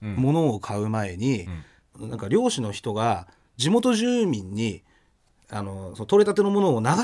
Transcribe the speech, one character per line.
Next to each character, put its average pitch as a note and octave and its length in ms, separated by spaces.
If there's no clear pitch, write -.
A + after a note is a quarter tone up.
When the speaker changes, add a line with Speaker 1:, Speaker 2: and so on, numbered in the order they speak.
Speaker 1:
う G#2+ 60
ん。 G2+ 80
Speaker 2:
物 D3 380
を G#2 40
買 G#2 220
う G#2+ 80
前 G2+ 300
に、 A2 280
Speaker 1:
う A2+ 60
ん。 - 20
Speaker 2:
な B2 80
ん - 20
か G2+ 100
漁 A3+ 200
師 C#3 140
の G#2 100
人 A2 220
が G#2+ 340
地 B2+ 100
元 A#3 260
住 A#3+ 300
民 G2+ 300
に、 G#2 280
あ G#2+ 120
の、 F#2+ 320
そ A2 100
の - 20
取 G#3 180
れ - 20
た G3+ 80
て G#3 80
の G3+ 80
も G3+ 120
の F3 120
を A2+ 60
流 A2 60